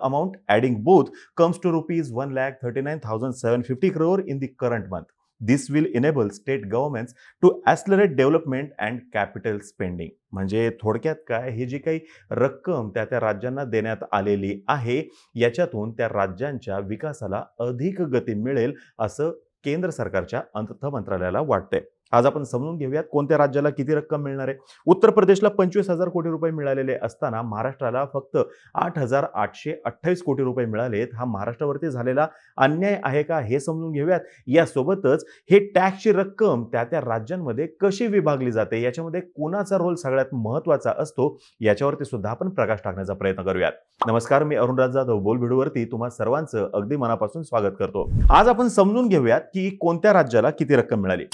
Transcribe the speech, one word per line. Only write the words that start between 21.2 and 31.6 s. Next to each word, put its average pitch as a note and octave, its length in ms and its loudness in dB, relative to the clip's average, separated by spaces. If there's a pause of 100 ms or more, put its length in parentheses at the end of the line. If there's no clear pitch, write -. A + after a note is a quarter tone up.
वाटतंय. A2+ 400 0 (320)
आज A#2+ 140 6
आपण D3 160 0
समजून C3+ 340 -6
घेऊयात D3 360 -4
कोणत्या D3 260 2
राज्याला C#3+ 320 2
किती C#3+ 240 -2
रक्कम D3+ 280 -4
मिळणार C3+ 260 -6
आहे. C3+ 80 -4 (300)
उत्तर F#3 240 6
प्रदेशला G3 380 6
पंचवीस G3 420 0
हजार F3 180 0
कोटी E3+ 220 -4
रुपये D#3+ 220 -2
मिळालेले C3+ 500 -2
असताना A2+ 400 -4
महाराष्ट्राला B2 720 -4
फक्त C#3+ 260 -4 (360)
आठ E3+ 240 -2
हजार C3+ 260 0 (100)
आठशे G#2 500 -6
अठ्ठावीस F3 380 -2
कोटी C#3 200 -2
रुपये B2 240 -2
मिळालेत. A2+ 480 -2
हा A#2+ 100 -8
महाराष्ट्रावरती B2+ 640 -4